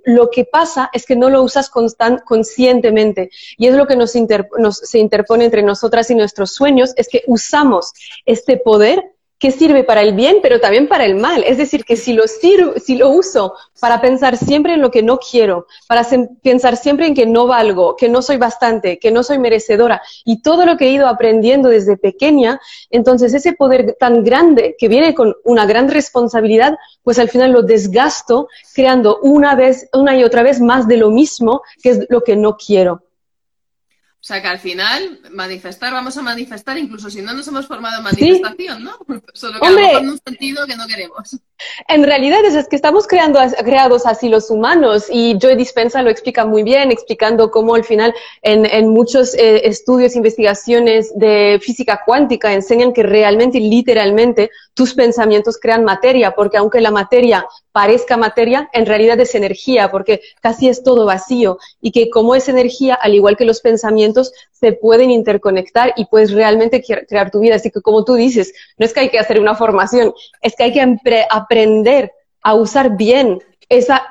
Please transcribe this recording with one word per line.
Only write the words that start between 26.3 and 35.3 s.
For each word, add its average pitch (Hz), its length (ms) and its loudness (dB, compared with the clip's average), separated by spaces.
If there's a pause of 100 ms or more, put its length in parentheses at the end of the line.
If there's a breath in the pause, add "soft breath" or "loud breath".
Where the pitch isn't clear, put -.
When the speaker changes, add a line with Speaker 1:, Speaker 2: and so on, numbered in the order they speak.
Speaker 1:
pues 240 160 -2
al 233 120 0
final 254 220 2
lo 240 100 4
desgasto 226 840 0 (280 loud breath)
creando 254 480 2
una 285 320 4
vez, 254 400 0
una 269 240 2
y 254 40 4
otra 240 200 2
vez 247 180 2
más 240 260 2
de 233 120 2
lo 214 120 2
mismo, 247 520 0 (200 loud breath)
que 247 60 0
es 202 220 0
lo 240 120 2
que 214 140 0
no 214 220 -2
quiero. 185 460 -2 (1080)
Speaker 2:
O - 100 -20
sea 196 200 -12
que 196 60 -8
al 185 100 -6
final 214 600 -8 (120)